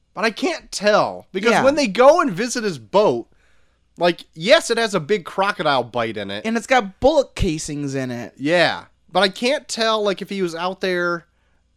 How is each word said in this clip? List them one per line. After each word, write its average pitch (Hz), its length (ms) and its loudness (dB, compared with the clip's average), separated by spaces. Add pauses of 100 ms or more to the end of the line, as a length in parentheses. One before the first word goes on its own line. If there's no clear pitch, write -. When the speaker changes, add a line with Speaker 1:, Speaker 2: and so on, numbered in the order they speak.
(140)
Speaker 1:
but 185 100 -2
I 226 60 2
can't 269 400 -4
tell. 151 640 -2
Because 208 200 0
Speaker 2:
Yeah. 185 120 4
Speaker 1:
when 277 100 4
they 294 140 0
go 269 320 6
and 285 100 0
visit 226 340 -4
his 170 140 -4
boat, 127 500 0 (680)
like, 170 260 0 (100)
yes, 233 360 2
it 226 80 -2
has 220 160 -2
a 175 60 0
big 185 240 -2
crocodile 170 600 0
bite 113 320 -4
in 98 140 -6
it. 101 160 -8
Speaker 2:
And 226 100 -2
it's - 100 -6
got 233 340 0
bullet 285 340 2
casings 151 600 -4
in 131 160 -4
it. 117 260 -10
Speaker 1:
Yeah. 143 480 0 (260)
But 180 120 2
I 202 60 4
can't 254 400 -2
tell, 220 340 0
like, 196 200 -2
if 185 80 -8
he 196 120 -4
was 170 120 -2
out 185 260 -6
there 175 460 -2 (500)